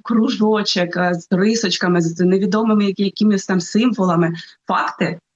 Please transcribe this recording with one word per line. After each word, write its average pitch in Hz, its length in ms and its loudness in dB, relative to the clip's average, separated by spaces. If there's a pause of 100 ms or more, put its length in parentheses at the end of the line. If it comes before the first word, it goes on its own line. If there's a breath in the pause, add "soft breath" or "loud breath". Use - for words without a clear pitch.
кружочок, 214 920 0
а, 180 160 0
з 170 180 -8
рисочками, 185 680 0
з 165 180 -2
невідомими 202 640 2
як-, 190 140 -4
якимись 202 460 0
там 185 160 0
символами, 185 720 0 (340 loud breath)
факти, 175 520 -4 (160)